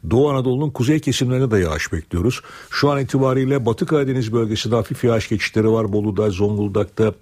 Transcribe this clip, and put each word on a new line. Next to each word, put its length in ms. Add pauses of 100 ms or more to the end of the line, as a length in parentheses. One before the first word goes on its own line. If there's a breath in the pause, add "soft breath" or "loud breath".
(100)
Doğu 200
Anadolu'nun 400
kuzey 300
kesimlerine 500
de 80
yağış 340
bekliyoruz. 480 (300 loud breath)
Şu 200
an 100
itibariyle 640
Batı 200
Karadeniz 460
bölgesinde 420
hafif 300
yağış 240
geçişleri 440
var. 200
Bolu'da, 380
Zonguldak'ta 920